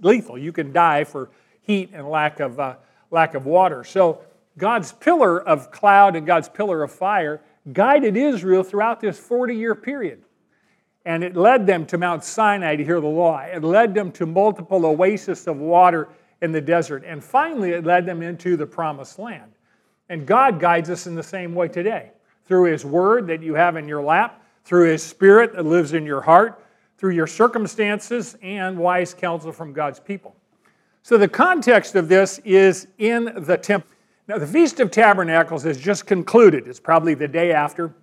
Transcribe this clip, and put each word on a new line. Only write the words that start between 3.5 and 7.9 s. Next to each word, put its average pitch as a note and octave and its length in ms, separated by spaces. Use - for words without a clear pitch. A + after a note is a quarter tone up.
So F3 380
God's G3+ 340
pillar B3 480
of D3+ 300
cloud G3+ 460
and D#3 100
God's E3 220
pillar F#3 340
of C#3 100
fire F3+ 480
guided A#3 440